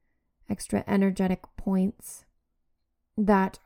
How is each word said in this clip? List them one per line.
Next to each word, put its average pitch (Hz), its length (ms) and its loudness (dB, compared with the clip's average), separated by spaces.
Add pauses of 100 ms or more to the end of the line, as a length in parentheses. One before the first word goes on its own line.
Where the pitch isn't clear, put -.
(480)
extra - 380 -4
energetic 190 560 2 (140)
points - 680 -4 (920)
that 196 500 2